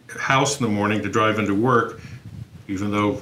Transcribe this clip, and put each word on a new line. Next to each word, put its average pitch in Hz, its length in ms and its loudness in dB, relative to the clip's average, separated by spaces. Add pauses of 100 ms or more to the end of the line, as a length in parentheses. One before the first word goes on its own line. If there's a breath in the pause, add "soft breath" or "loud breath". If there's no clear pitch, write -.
(200)
house 139 400 2
in 123 60 0
the 107 60 0
morning 104 320 2
to 98 60 -6
drive 107 280 2
into 104 160 0
work, 117 480 2 (640 loud breath)
even 101 240 -4
though 104 300 2